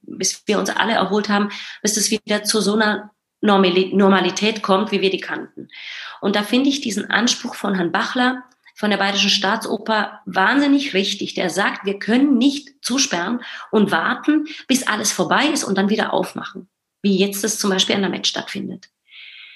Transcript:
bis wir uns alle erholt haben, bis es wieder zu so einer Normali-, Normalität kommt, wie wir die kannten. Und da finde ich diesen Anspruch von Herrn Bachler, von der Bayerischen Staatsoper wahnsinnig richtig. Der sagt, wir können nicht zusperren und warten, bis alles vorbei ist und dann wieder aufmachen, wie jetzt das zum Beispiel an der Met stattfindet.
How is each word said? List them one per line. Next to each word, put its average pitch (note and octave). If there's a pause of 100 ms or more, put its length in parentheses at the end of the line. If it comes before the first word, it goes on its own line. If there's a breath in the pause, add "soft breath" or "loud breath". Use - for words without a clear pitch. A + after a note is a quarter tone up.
bis -
wir G3+
uns F#3
alle -
erholt G3+
haben, G3+ (320 loud breath)
bis G#3+
es G3+
wieder G#3
zu G#3
so G3
einer G#3+ (300)
Normali-, F#3+
Normalität G3
kommt, G3+
wie G3
wir F#3+
die F#3
kannten. - (520 loud breath)
Und G3+
da G#3
finde B3+
ich C#4
diesen G#3
Anspruch -
von G3+
Herrn E3+
Bachler, B3 (320 soft breath)
von G#3
der G3+
Bayerischen G3+
Staatsoper G#3
wahnsinnig C#4
richtig. -
Der -
sagt, G3
wir G3
können B3+
nicht -
zusperren A#3+ (320 loud breath)
und G#3
warten, B3+ (200 loud breath)
bis B3+
alles G#3
vorbei F#3+
ist D4+
und F#3+
dann G3
wieder G#3
aufmachen, - (340)
wie G3+
jetzt G3+
das G#3+
zum G#3
Beispiel F#3+
an G3+
der F#3+
Met -
stattfindet. - (680 loud breath)